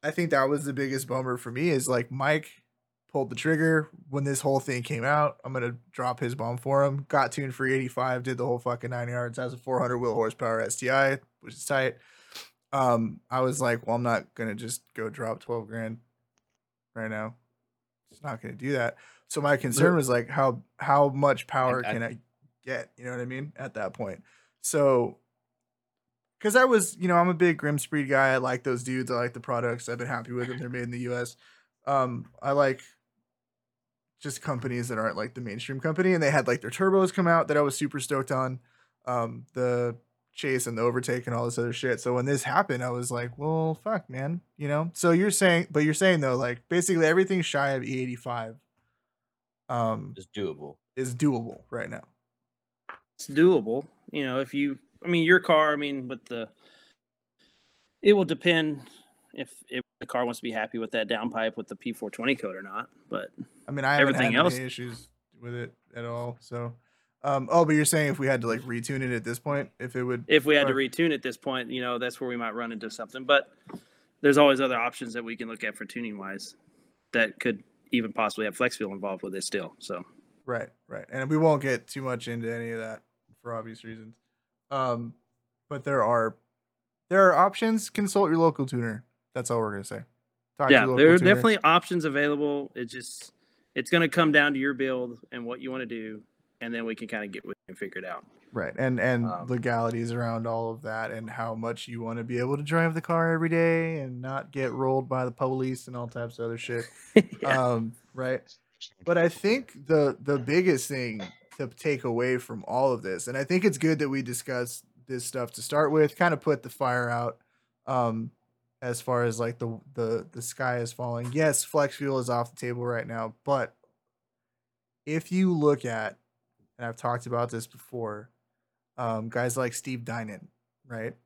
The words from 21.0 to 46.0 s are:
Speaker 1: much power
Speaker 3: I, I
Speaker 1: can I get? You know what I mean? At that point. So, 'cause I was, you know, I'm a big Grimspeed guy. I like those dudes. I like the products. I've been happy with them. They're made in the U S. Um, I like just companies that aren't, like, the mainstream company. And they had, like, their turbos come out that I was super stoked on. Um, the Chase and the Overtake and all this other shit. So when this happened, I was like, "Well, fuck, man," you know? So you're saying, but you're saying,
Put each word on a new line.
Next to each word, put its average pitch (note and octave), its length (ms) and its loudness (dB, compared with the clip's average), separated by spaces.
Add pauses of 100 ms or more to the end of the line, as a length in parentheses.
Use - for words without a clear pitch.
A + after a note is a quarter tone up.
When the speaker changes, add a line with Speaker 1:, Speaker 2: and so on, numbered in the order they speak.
Speaker 1:
much C#3 360 2
power B2+ 400 0
Speaker 3:
I, G#2+ 40 -4
I - 20 -2
Speaker 1:
can A2+ 100 -2
I A#2 160 -8 (460)
get? B2+ 320 -8
You B2 80 -20
know B2+ 80 -8
what B2 80 -6
I B2 60 -6
mean? C3+ 280 -10
At C3 200 -12
that G2+ 200 -4
point. G2 300 -8 (360)
So, C3+ 580 4 (1200)
'cause G#3 160 2
I B3+ 80 8
was, A3+ 340 2
you F3+ 80 -2
know, F3+ 100 4
I'm F3 120 6
a F3+ 60 2
big E3 240 4
Grimspeed D3 500 -2
guy. C3+ 220 4
I C3 80 4
like B2+ 260 -2
those B2 180 -2
dudes. B2+ 280 -4
I B2+ 40 0
like A#2+ 200 -2
the A#2+ 60 -12
products. A#2+ 480 -4
I've A#2+ 100 -6
been A#2+ 100 -6
happy A#2+ 240 -6
with B2 160 -4
them. B2+ 100 -8
They're B2 100 -8
made B2 140 -6
in B2 80 -6
the A#2+ 100 -8
U A#2+ 140 -4
S. A#2+ 220 -8 (500)
Um, B2+ 400 0 (160)
I C#3 100 0
like C3+ 300 2 (1400)
just C#3 200 -8
companies B2 480 -4
that A#2 100 -4
aren't, A2 180 -2
like, A2+ 180 -8
the B2+ 60 -12
mainstream A#2+ 400 -8
company. F3+ 340 2
And E3 80 2
they C#3 80 4
had, C#3 160 4
like, B2 140 2
their G#2+ 100 -8
turbos F#3+ 420 4
come F3+ 140 2
out E3+ 220 4
that D3 80 4
I D3 40 6
was C#3+ 160 2
super D3 240 -4
stoked C3+ 320 -2
on. C3 280 -2 (440)
Um, A#2+ 400 -4 (100)
the B2 420 0 (360)
Chase C3 340 -2
and A#2 120 -4
the A2+ 40 0
Overtake B2 440 0
and A#2+ 100 -2
all A#2+ 80 -2
this A#2+ 140 -4
other A#2 160 0
shit. B2 260 -2
So B2 140 0
when B2 100 0
this C#3 200 0
happened, C#3+ 380 0
I C3 80 -2
was B2 200 -4
like, A#2+ 260 -6
"Well, D#3+ 380 -2 (100)
fuck, G#3 240 -4
man," C#3 320 -6 (160)
you D3 120 -8
know? D3+ 260 0
So F3 160 2
you're F#3+ 200 4
saying, F3 400 4
but D3 140 2
you're D3+ 100 2
saying, F3+ 260 4